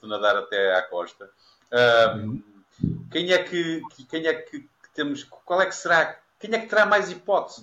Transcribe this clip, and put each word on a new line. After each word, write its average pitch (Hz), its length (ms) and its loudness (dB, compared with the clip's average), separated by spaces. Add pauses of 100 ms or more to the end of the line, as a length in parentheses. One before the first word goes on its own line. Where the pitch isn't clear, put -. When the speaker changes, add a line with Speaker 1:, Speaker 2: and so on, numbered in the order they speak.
Speaker 1:
de 110 60 -20
nadar 104 300 0
até 98 360 0
à 90 100 2
costa. 87 460 -10 (400)
Ah, 117 460 4 (640)
Speaker 2:
Uhum. - 300 -4
Speaker 1:
quem 175 200 -2
é 180 60 6
que, 165 440 -4 (140)
que, 131 100 -20
quem 160 200 -6
é 160 80 2
que, 156 280 -14
que - 340 -20
temos, 143 280 -6
qual - 380 -2
é 185 60 2
que - 80 -10
será, 165 440 0 (200)
quem 214 160 -8
é - 20 2
que 220 100 -10
terá 208 200 4
mais 196 240 2
hipótese - 520 -2